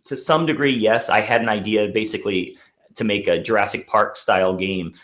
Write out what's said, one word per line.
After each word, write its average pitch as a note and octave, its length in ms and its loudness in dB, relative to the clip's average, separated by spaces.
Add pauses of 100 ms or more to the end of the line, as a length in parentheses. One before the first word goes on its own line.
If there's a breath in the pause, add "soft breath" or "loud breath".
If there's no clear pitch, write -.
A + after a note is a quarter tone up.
to C3+ 140 -8
some D#3+ 280 2
degree, C#3+ 300 0
yes, A2 340 2
I G#2+ 120 4
had A#2 200 2
an A2+ 60 -2
idea G#2 460 0
basically G2+ 640 -4 (380 soft breath)
to A#2 100 -4
make G#2 240 0
a G2 120 2
Jurassic G2+ 460 -2
Park G#2 300 0
style F#2+ 360 2
game. F#2+ 400 -4 (100)